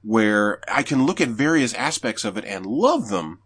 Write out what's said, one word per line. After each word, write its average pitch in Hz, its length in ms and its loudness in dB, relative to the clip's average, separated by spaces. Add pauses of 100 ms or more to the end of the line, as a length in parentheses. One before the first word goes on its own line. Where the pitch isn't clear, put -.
Where 107 640 2
I 139 140 0
can 135 240 2
look 180 140 0
at 151 80 2
various 135 460 2
aspects - 500 -4
of 101 120 -4
it 107 80 -8
and 95 220 -8
love 151 420 0
them 85 380 -4